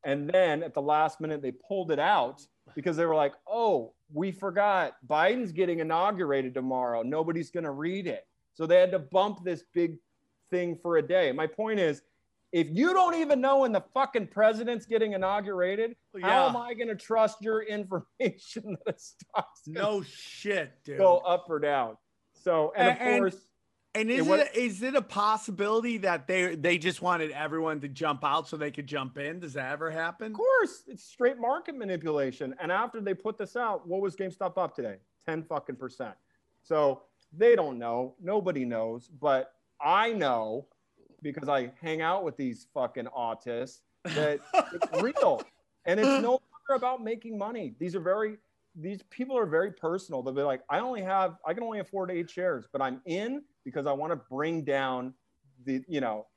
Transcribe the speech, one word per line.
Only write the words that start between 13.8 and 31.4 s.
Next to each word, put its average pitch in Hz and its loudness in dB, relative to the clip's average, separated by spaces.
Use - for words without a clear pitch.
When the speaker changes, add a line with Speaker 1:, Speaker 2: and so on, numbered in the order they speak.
Speaker 1:
fucking 262 0
president's 220 2
getting 220 0
inaugurated, 196 -2
how 202 -12
Speaker 2:
Yeah. 262 8
Speaker 1:
am 247 2
I 240 -6
gonna 226 -6
trust 220 2
your 220 0
<laughs> 208 -10
information 208 -4
that 196 -4
a - -20
stock's - -8
gonna 156 -8
Speaker 2:
No 208 0
shit, 175 -6
dude. 139 -8
Speaker 1:
go 180 8
up 175 0
or 151 -2
down? 135 0
So, 160 2
and 240 6
of 247 6
Speaker 2:
And, 247 -8
and, 247 4
Speaker 1:
course, - -2
Speaker 2:
and 220 0
Speaker 1:
it 262 2
Speaker 2:
is - 2
Speaker 1:
was 294 6
Speaker 2:
it, 285 0
is 220 -2
it 262 -2
a 254 4
possibility 214 0
that 175 0
they, 185 2
they 160 2
just 165 -2
wanted 170 0
everyone 156 -4
to 143 -8
jump 143 -2
out 151 0
so - -10
they 151 -4
could 143 -10
jump 135 -6
in? 151 -8
Does 160 -12
that 135 -6
ever 151 -4
happen? 165 -6
Speaker 1:
Of - -10
course, 480 2
it's 262 -18
straight 247 0
market 285 -2